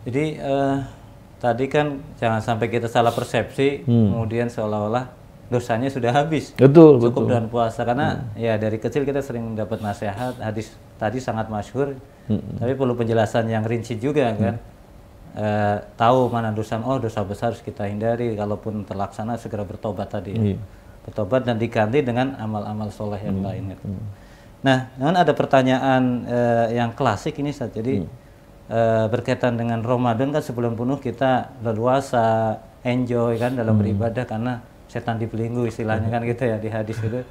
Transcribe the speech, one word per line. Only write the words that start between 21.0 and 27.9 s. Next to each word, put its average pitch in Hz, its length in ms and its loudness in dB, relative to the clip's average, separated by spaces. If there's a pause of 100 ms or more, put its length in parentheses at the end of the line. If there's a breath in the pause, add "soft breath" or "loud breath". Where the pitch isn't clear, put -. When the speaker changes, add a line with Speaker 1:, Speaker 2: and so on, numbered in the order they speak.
Speaker 1:
Bertobat 113 400 -2
dan 120 100 0
diganti 113 460 0
dengan 127 340 -2
amal-amal 107 540 -6
soleh 104 320 -8
yang 101 160 -4
Speaker 2:
Hmm. 95 80 -2
Speaker 1:
lain, 92 240 -6
gitu. 92 160 -14
Speaker 2:
Hmm. 98 180 -6 (560 soft breath)
Speaker 1:
Nah, 135 180 4 (200)
namun 139 180 2
ada 170 160 4
pertanyaan, 131 680 4 (240)
eh, 120 400 2 (100)
yang 117 160 0
klasik 120 460 -2
ini, 143 160 -4
Ustaz. 117 160 -6
Jadi, 107 320 -2